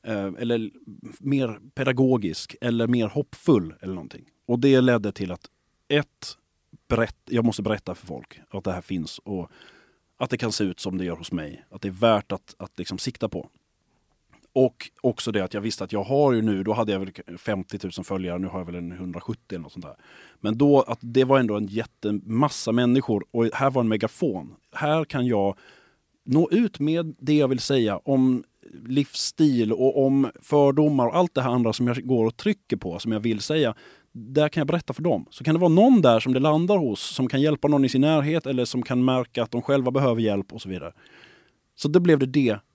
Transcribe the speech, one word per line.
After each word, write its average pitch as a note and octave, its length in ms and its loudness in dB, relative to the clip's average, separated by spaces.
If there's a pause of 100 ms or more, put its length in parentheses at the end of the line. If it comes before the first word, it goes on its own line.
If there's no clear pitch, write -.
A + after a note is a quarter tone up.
Eh, G#2 240 -6 (120)
eller A#2 320 -4 (500)
mer C3+ 400 -2 (140)
pedagogisk? B2+ 840 0
Eller A#2 260 0
mer A#2 220 2
hoppfull? G#2+ 720 0
Eller F#2+ 140 -8
någonting. - 300 -14 (220)
Och A#2 120 0
det C3+ 220 6
ledde A#2 320 2
till F2+ 200 -8
att - 140 -14 (420)
ett, - 480 -4 (520)
berätt-, A2+ 420 -2
jag A#2 140 0
måste A2 180 0
berätta G2 320 -6
för - 120 -18
folk - 340 -16 (100)
att G2 140 -12
det F#2+ 80 -4
här F2+ 80 -8
finns E2+ 380 -8
och F#2 320 -10 (680)
att B2+ 120 -6
det B2 80 -4
kan A2+ 140 -4
se G#2 120 -2
ut F#2 160 -6
som F#2 180 -6
det F#2 60 -6
gör E2 120 -6
hos E2+ 160 -12
mig. D#2 380 -10
Att - 120 -16
det G2+ 60 -8
är F#2+ 40 -8
värt G#2 400 2
att, - 260 -12
att - 200 -16
liksom F#2 200 -8
sikta A#2 300 -6
på. - 220 -10 (1040)
Och - 380 2 (100)
också A#2+ 320 -2
det G2 120 0
att - 100 -8
jag G2+ 60 -4
visste G#2 240 -6
att - 80 -10
jag G2+ 100 -2
har C3+ 300 2
ju A2 100 2
nu, G2+ 200 0
då G#2+ 100 -2
hade G#2+ 200 0
jag F#2+ 80 0
väl F2+ 380 -12
femtiotusen F#2+ 680 -8
följare, F2+ 340 -6
nu F#2+ 80 -4
har F#2+ 120 -8
jag F2+ 80 -8
väl F2 80 -12
en F2 180 -10
hundrasjuttio F2+ 640 -12
eller E2 80 -10
något C#2 100 -18
sånt - 120 -16
där. C#2+ 120 -20 (440)
Men A2+ 180 -4
då, C#3+ 240 6
att - 200 -4
det A#2+ 220 2
var C3+ 140 4
ändå G#2+ 180 0
en G#2 100 -2
jättemassa A2 1040 -4
människor, B2 580 0
och A#2 220 0
här C3+ 180 0
var C3 100 0
en A2+ 80 0
megafon. G#2+ 680 -4 (180)
Här D#3 320 -2
kan B2+ 220 -4
jag G2+ 320 0 (680)
nå D3+ 260 2
ut G#3 300 0
med D#3+ 380 -2
det D3 160 0
jag D3 140 4
vill C3 100 0
säga A#2 400 0
om C3 460 2 (420)
livsstil C3 840 0
och C3+ 340 2
om C3+ 240 2 (120)
fördomar C#3+ 640 4
och D3+ 100 0
allt F3+ 180 0
det B2+ 80 0
här B2+ 80 0
andra A#2+ 220 2
som A#2+ 140 -2
jag B2 200 -4
går A#2+ 200 2
och A2+ 100 -2
trycker - 400 -4
på, F2 220 -10
som A2+ 140 -4
jag G#2+ 80 -2
vill A2 200 -2
säga. C#3+ 340 0 (380)
Där C3 360 0
kan E3 120 -2
jag C#3 80 -2
berätta E3+ 240 -4
för D#3 100 -10
dem. C3+ 280 -2
Så - 140 -16
kan D#3 100 2
det E3+ 60 2
vara F3+ 80 6
någon G3+ 340 8
där A#2 180 6
som B2+ 120 -2
det B2+ 80 2
landar D#3+ 360 4
hos, B2+ 240 -2
som - 280 -4
kan C3+ 120 0
hjälpa D3 280 2
någon C#3+ 160 4
i B2+ 40 2
sin C3 120 0
närhet D3+ 460 2
eller B2+ 180 -2
som B2 180 -4
kan B2+ 220 0
märka B2+ 380 0
att A2 80 -4
de A#2+ 120 -4
själva C3+ 280 2
behöver B2+ 300 2
hjälp G2+ 320 0
och A2 100 -14
så F#2+ 60 -12
vidare. F2 240 -10 (840)
Så - 120 -4
det E3+ 120 6
blev E3 180 6
det C3 80 2
det. B2+ 320 2 (160)